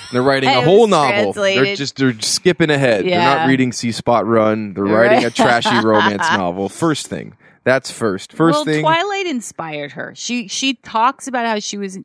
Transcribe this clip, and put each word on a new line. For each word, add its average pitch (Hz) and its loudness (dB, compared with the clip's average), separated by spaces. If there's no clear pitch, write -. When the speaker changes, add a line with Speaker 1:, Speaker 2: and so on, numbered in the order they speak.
Speaker 1:
they're 123 0
writing 135 2
Speaker 2:
<laughs> - -
it 277 4
Speaker 1:
a - 2
whole 190 6
Speaker 2:
was 220 4
Speaker 1:
novel. 190 2
They're 196 0
Speaker 2:
translated. 190 0
Speaker 1:
just, 139 -8
they're 131 0
skipping 170 0
ahead. 127 2
They're 180 0
not 160 2
Speaker 2:
Yeah. 160 0
Speaker 1:
reading 131 0
See 117 -6
Spot 113 0
Run. 110 0
They're 101 -4
Speaker 2:
Right. 107 4
Speaker 1:
writing 123 4
a - -2
trashy 208 2
Speaker 2:
<laughs> 110 0
Speaker 1:
romance 180 2
novel. 98 -2
First - -4
thing. 64 -12
That's 131 0
first. 98 -6
First 165 2
Speaker 2:
Well, 302 -4
Speaker 1:
thing. - -2
Speaker 2:
Twilight 370 0
inspired 160 -8
her. - -14
She, 240 -8
she 269 -4
talks 233 -2
about 247 -4
how 220 -2
she 208 -10
was 196 -10